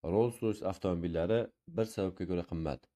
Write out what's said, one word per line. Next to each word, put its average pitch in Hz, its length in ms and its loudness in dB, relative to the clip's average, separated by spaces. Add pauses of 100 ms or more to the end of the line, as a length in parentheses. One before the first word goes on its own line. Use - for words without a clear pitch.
Rolls-Royce 110 640 2
avtomobillari 87 680 0 (280)
bir 98 220 -2
sababga 92 400 -2
ko'ra 87 160 0
qimmat. 80 500 -4